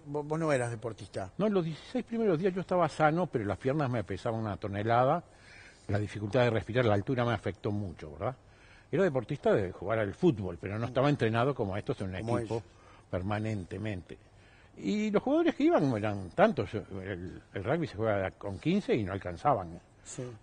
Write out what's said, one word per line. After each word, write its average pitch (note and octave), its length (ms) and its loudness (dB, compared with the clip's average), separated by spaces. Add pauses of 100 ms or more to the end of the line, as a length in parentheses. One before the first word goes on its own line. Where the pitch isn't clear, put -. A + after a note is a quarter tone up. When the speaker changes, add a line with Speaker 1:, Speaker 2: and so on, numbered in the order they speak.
Speaker 1:
vo-, D3 160 -6
vos D3+ 160 -2
no D#3+ 120 2
eras B2 200 2
deportista. A2 680 -8
Speaker 2:
No, G3 120 2
los F#3+ 160 2
dieciséis E3 400 -6
primeros A3 340 2
días F#3 140 2
yo F#3 80 -4
estaba F3 280 2
sano, D#3+ 380 4
pero - 180 -2
las G2+ 120 0
piernas C3+ 320 0
me A#2+ 140 0
pesaban A2 360 -4
una G#2 180 -4
tonelada. A#2 680 2 (640)
La G2+ 120 0
dificultad G#2 420 0
de B2 80 6
respirar, A2+ 360 0
la G#2 100 6
altura A#2+ 300 0
me A#2+ 80 2
afectó G#2 380 -4
mucho, F#2 420 -6
¿verdad? G#2 220 -6 (560)
Era D#3+ 120 2
deportista D3 500 0
de G2 180 2
jugar G#2 280 -2
al G2+ 160 0
fútbol, G2 440 2
pero G2+ 200 -6
no A#2 80 -2
estaba C3 220 4
entrenado A#2+ 440 2
como G2+ 240 -2
estos A2+ 240 -4
en F#2+ 140 -4
un F2+ 60 -6
Speaker 1:
Como A#2 180 0
Speaker 2:
equipo A2 160 -4
Speaker 1:
ellos. A#2 80 -6 (480)
Speaker 2:
permanentemente. G2+ 1080 -4 (600)
Y G#3 340 0
los G3+ 120 2
jugadores D#4 320 2
que - 80 0
iban C#4+ 260 6
no B2 60 2
eran G2+ 360 -2
tantos. E3 420 2
El, F#2 680 -8 (120)
el G2+ 100 -6
rugby D3 240 0
se - 80 -12
juega G2+ 360 0
con G2 280 -10
quince G3+ 360 0
y A#2 80 0
no F#2+ 100 -4
alcanzaban. F#2 640 -2 (240)
Speaker 1:
Sí. - 200 -12 (200)